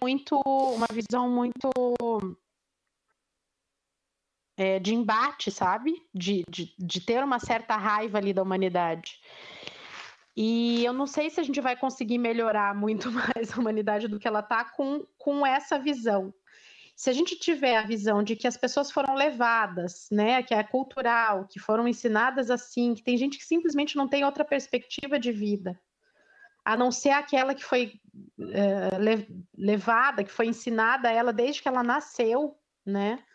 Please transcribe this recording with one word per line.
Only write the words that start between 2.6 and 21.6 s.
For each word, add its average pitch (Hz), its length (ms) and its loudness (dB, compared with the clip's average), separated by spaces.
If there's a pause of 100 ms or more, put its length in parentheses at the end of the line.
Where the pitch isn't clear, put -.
eh, 190 220 0
de 202 160 0
embate, 226 560 -2
sabe? 220 420 -2 (180)
De, 185 380 -2
de, 170 300 -12
de 180 220 -6
ter 240 220 0
uma 269 140 0
certa 233 400 -2
raiva 214 400 0
ali 196 160 0
da 190 80 0
humanidade. 180 800 0 (1160)
E 233 480 2
eu 240 80 2
não 269 140 -2
sei 302 240 -2
se 320 100 -2
a 339 40 0
gente 277 180 -2
vai 254 160 0
conseguir 247 400 -2
melhorar 226 560 0
muito 214 380 -2
<laughs> 226 260 -2
mais 226 160 -6
a - 60 -4
humanidade 214 480 0
do 208 120 -6
que 220 80 -6
ela 214 140 0
tá 226 240 -2
com, 285 400 -4 (140)
com 285 260 0
essa 269 320 0
visão. 226 560 -2 (680)
Se - 80 0
a 247 40 2
gente 349 220 0
tiver 269 420 2
a 220 40 4
visão 208 400 0
de 214 140 -2
que 240 120 -2
as 240 80 0
pessoas - 360 -2
foram - 240 0
levadas, 226 960 0
né, 220 320 4
que 247 100 -4
é 214 80 4
cultural, 233 840 0
que - 120 -18
foram 226 280 2